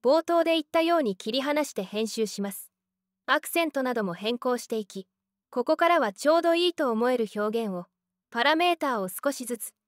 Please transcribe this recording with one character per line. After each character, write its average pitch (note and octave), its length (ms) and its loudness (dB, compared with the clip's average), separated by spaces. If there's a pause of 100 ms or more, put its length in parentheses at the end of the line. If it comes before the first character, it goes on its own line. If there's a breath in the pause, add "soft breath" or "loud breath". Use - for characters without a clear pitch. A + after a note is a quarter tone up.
冒 D4+ 200 4
頭 E4+ 200 2
で E4 100 2
言 E4 80 2
っ - 20 -6
た - 180 0
よ E4+ 160 4
う D#4+ 40 2
に G#3 140 -2
切 - 180 -8
り C4+ 80 0
離 D4 220 0
し - 100 -6
て G3 100 -6
編 G#3+ 240 -4
集 A3 200 -4
し G3+ 140 -8
ま G3 100 -6
す。 - 200 -16 (540)
ア C#4+ 160 0
ク - 80 -12
セ E4+ 160 0
ン D4+ 60 -4
ト C4+ 120 -4
な B3+ 100 -2
ど A3+ 100 0
も F3+ 100 -4
変 A3 240 -4
更 B3 200 -2
し - 100 -10
て A3+ 100 -4
い G#3+ 80 -6
き、 - 220 -14 (420)
こ B3 160 -4
こ D#4 100 2
か E4+ 140 2
ら E4+ 100 6
は G#3+ 140 0
ち - 160 0
ょ D#4+ 80 6
う E4+ 40 4
ど E4 140 4
い F4 140 2
い E4+ 40 -4
と C4+ 180 0
思 A3+ 180 2
え B3+ 80 2
る A3+ 180 0
表 G#3+ 300 -2
現 G3 80 -4
を、 F3 140 -8 (420)
パ A#3 140 -2
ラ D4 120 4
メ F4 180 2
ー E4 40 -2
タ C4 200 -2
ー - 20 -2
を F#3 100 -4
少 - 220 -4
し B3+ 140 -8
ず A#3+ 120 -6
つ - 160 -12 (140)